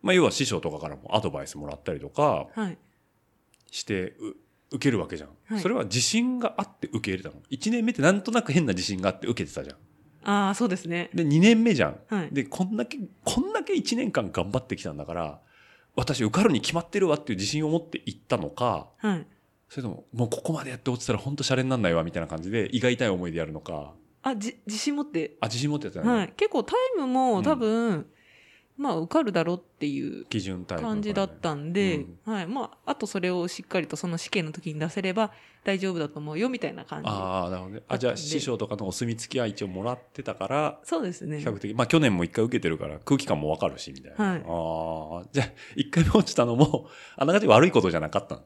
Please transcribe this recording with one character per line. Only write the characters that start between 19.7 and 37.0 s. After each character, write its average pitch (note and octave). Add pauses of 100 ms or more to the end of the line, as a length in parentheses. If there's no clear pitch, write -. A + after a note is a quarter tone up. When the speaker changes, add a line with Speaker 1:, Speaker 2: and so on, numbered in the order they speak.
Speaker 1:
れ C3+
と A#2+
も、 - (100)
「も A#2
う G#2+
こ -
こ E3
ま D3
で C3+
や B2
っ -
て -
落 A#2+
ち -
た C3
ら A2
ほ -
ん C#3+
と -
シ -
ャ B2+
レ C3
に C3
な C3
ん A2+
な F2+
い E2
わ」 E2
み E2+
た F2
い -
な E2
感 D#2+
じ F2+
で、 A2+
胃 A#2+
が B2
痛 B2
い A#2
思 F2+
い D#2+
で E2
や D#2+
る D#2
の D#2
か。 D2+ (300)
Speaker 2:
あ、 C4
じ-、 G#3 (100)
自 G#3+
信 C#4+
持 D4
っ C#4+
て。 E3
Speaker 1:
あ、 A2+
自 A2+
信 C#3+
持 D3
っ -
て C#3+
や F#2
っ -
た F#2
の F#3+
ね。 B3
Speaker 2:
は G#3+
い。 -
結 G#4+
構 -
タ - (220)
イ -
ム C#4
も B3+
多 D#4
分、 A3+
Speaker 1:
う G#3+
ん。 D#3 (680)
Speaker 2:
ま C#4
あ、 E3
受 E3
か D#4+
る A#3
だ E3+
ろ E3+
う -
っ - (180)
て D3
い C#3
う -
Speaker 1:
基 A2
準 F#2
タ F2+
イ -
プ -
の -
Speaker 2:
感 G#3+
じ G#3
だ G3
っ F#3
た E3
ん D3
で、 F#3+
Speaker 1:
う F2
ん。 -
Speaker 2:
は G#3
い。 E3
ま A#3+
あ、 -
あ -
と -
そ G3
れ F3+
を F3+
し -
っ -
か F#3+
り D#3
と -
そ F3
の E3+
試 -
験 F3
の D#3
時 E3+
に D3+
出 D#3
せ F#3+
れ F#3
ば G#3 (320)
大 G3
丈 F#3+
夫 F3
だ D3
と D3
思 D3+
う D#3
よ A3+
み B3+
た -
い -
な -
感 D3+